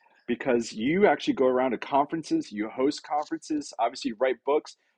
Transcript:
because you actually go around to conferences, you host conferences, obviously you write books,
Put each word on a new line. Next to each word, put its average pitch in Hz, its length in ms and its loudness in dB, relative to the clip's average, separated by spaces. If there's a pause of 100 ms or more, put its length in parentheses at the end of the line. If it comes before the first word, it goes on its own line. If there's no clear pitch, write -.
(260)
because 120 460 0
you 160 340 2
actually 147 280 2
go 131 120 2
around 127 260 2
to 107 60 -4
conferences, 151 720 -2
you 104 200 -4
host 131 320 0
conferences, 151 760 -4
obviously 123 320 -2
you 110 80 -8
write 127 180 2 (100)
books, 151 300 0 (220)